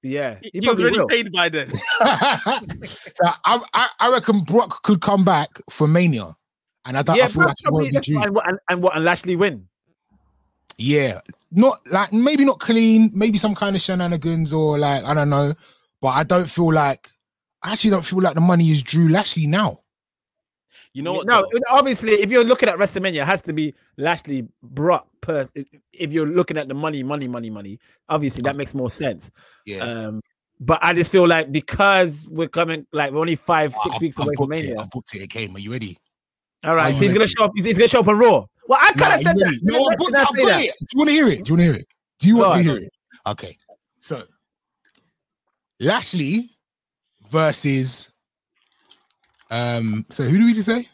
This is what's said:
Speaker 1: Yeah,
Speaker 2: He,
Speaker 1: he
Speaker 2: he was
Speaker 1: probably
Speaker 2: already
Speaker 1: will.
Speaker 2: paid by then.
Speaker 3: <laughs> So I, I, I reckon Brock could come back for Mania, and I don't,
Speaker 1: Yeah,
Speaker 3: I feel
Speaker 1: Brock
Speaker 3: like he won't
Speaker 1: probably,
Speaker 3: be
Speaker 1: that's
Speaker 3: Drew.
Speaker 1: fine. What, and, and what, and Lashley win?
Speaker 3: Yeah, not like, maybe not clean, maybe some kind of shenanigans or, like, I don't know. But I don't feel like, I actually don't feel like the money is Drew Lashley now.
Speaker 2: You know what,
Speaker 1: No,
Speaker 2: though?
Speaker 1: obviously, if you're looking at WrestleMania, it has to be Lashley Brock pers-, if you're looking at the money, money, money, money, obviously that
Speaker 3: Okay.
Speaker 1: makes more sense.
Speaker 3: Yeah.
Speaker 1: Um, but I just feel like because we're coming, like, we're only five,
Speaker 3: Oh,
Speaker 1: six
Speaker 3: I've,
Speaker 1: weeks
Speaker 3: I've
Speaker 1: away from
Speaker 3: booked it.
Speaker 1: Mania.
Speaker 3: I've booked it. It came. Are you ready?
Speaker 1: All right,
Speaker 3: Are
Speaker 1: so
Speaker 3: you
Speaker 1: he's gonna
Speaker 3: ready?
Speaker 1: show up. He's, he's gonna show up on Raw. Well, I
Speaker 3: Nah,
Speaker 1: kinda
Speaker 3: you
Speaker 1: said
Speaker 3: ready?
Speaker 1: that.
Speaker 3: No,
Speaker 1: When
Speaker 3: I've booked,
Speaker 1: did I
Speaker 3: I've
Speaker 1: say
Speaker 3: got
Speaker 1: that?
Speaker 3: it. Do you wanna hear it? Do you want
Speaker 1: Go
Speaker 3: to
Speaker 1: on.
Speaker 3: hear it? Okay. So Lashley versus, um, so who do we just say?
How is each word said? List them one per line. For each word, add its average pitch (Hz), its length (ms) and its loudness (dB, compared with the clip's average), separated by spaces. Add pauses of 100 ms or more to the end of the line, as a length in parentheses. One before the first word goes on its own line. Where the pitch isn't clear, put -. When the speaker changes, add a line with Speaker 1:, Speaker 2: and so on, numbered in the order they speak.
Speaker 1:
Yeah, 135 400 -8
Speaker 2:
He, 226 120 -16
Speaker 1:
he 180 80 -8
Speaker 2:
he 254 80 0
was 220 100 2
Speaker 1:
probably - 60 0
Speaker 2:
already 233 140 2
Speaker 1:
will. 160 80 0
Speaker 2:
paid 226 260 -2
by 175 160 0
then. 147 200 -6 (300)
Speaker 3:
<laughs> - 20 -
So - 1300 -2 (140)
I, 233 180 2 (120)
I, 240 160 0 (100)
I 240 140 2
reckon 208 320 0
Brock 214 380 0
could 196 180 2
come 196 240 2
back 170 240 2 (200)
for 151 200 0
Mania, 147 480 0 (480)
and 127 120 -6
I 143 40 0
don't, 165 160 2
Speaker 1:
Yeah, 254 80 6
Speaker 3:
I - 20 -2
feel - 140 -2
Speaker 1:
Brock - 80 4
Speaker 3:
like - 100 -6
he - 100 -8
won't 147 40 0
Speaker 1:
probably, 156 160 0
Speaker 3:
be 277 60 -2
Speaker 1:
that's 269 120 -2
Speaker 3:
Drew. 147 140 0
Speaker 1:
fine. 202 120 -2
What, 214 140 0
and, 185 120 -4 (100)
and 180 120 -2
what, 180 140 2
and 160 80 -2
Lashley 175 320 0
win? 160 320 -2 (1080)
Speaker 3:
Yeah, 127 420 0 (320)
not 226 300 2 (100)
like, 190 220 0
maybe 277 320 2
not 269 160 0
clean, 220 520 4
maybe 208 240 0
some 208 180 -2
kind 202 200 -4
of 180 60 -2
shenanigans 165 720 -2
or, 156 240 0
like, 143 260 0
I 143 100 -2
don't 147 160 0
know. 143 240 0 (460)
But 135 100 -2
I 135 140 0
don't 180 260 0
feel 165 220 2
like, 143 380 0 (520)
I 190 120 -6
actually 220 180 2
don't 185 140 0
feel 185 160 -2
like 175 140 0
the 165 60 2
money 170 300 4
is 147 100 2
Drew 160 280 2
Lashley 165 380 0
now. 175 340 -2 (1120)
Speaker 2:
You 135 100 -10
know 170 100 -4
what, 190 140 -6
Speaker 1:
No, 220 240 4
Speaker 2:
though? 233 80 -2 (100)
Speaker 1:
obviously, 254 440 2
if 208 180 0
you're 247 120 4
looking 240 240 2
at 180 100 0
WrestleMania, 190 440 -4
it 135 40 -4
has 190 180 0
to 165 100 -8
be 151 220 -4 (220)
Lashley 143 500 -6 (160)
Brock 143 440 -2 (140)
pers-, 143 300 -6 (420)
if 160 180 -8
you're 156 140 -2
looking 165 320 -2
at 143 100 -8
the 139 60 -10
money, 147 300 -6
money, 139 240 -8
money, 120 240 -10
money, 101 280 -16 (300)
obviously 147 340 -4
that 139 80 -2
Speaker 3:
Okay. 139 60 -10
Speaker 1:
makes 139 160 -10
more 127 180 -6
sense. 127 380 -8 (360)
Speaker 3:
Yeah. 101 180 -10
Speaker 1:
Um, 110 380 -10 (380)
but 156 220 0
I 170 120 0
just 170 180 -2
feel 180 160 4
like 160 240 0
because 170 800 0
we're 160 160 -4
coming, 160 440 -4
like, 143 200 -4
we're 147 80 -4
only 165 160 -2
five, 156 420 -2
Speaker 3:
Oh, 107 60 -6
Speaker 1:
six - 120 -6
Speaker 3:
I've, - 60 -6
Speaker 1:
weeks 160 180 -6
Speaker 3:
I've 139 60 -2
Speaker 1:
away 143 100 -4
from 139 120 -2
Speaker 3:
booked 156 100 -6
it. 160 80 -6
Speaker 1:
Mania. 113 160 -8
Speaker 3:
I've - 80 -12
booked - 260 -14
it. 95 60 -12
It 98 80 -16
came. 104 260 -10
Are 101 40 -16
you 101 120 -12
ready? 110 260 -10 (680)
Speaker 1:
All 160 120 0
right, 156 120 2
Speaker 3:
Are 139 40 0
Speaker 1:
so 135 60 -2
Speaker 3:
you 139 60 2
Speaker 1:
he's 190 100 4
gonna 202 80 2
Speaker 3:
ready? 214 160 0
Speaker 1:
show 220 80 2
up. 208 100 0
He's, 190 100 -2
he's 220 120 0
gonna 226 100 4
show 240 120 4
up 196 80 4
on 208 100 4
Raw. 220 280 6 (220)
Well, 262 140 4
I 392 140 6
Speaker 3:
Nah, 277 80 4
Speaker 1:
kinda - 160 4
Speaker 3:
you - 60 -2
Speaker 1:
said 170 140 4
Speaker 3:
ready? 185 120 2
Speaker 1:
that. 120 120 -6
Speaker 3:
No, 233 200 2
Speaker 1:
When 311 100 2
Speaker 3:
I've - 60 -2
booked, 349 140 -2
Speaker 1:
did 277 40 4
I 277 60 4
Speaker 3:
I've 269 120 0
Speaker 1:
say 269 60 0
Speaker 3:
got 247 60 4
Speaker 1:
that? 208 180 2
Speaker 3:
it. - 140 -6
Do - 140 -12
you 254 60 0
wanna 294 120 4
hear 294 160 4
it? 135 180 0
Do 165 840 0
you 220 80 8
want 196 140 6
Speaker 1:
Go - 40 4
Speaker 3:
to 185 40 4
Speaker 1:
on. 180 80 4
Speaker 3:
hear 139 120 0
it? 90 140 -12 (360)
Okay. - 300 -10 (420)
So 123 240 -12 (1600)
Lashley 190 720 -2 (800)
versus, 139 840 -2 (1400)
um, 117 580 -4
so - 160 -6
who 147 120 2
do 226 80 6
we 233 80 4
just 214 140 -2
say? 240 260 -2